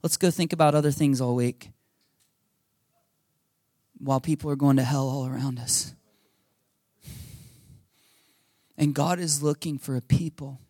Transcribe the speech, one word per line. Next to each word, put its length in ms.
Let's 140
go 120
think 240
about 220
other 160
things 280
all 140
week." 380
While 220
people 300
are 60
going 220
to 60
hell 240
all 200
around 320
us. 340
And 200
God 240
is 240
looking 340
for 180
a 60
people 580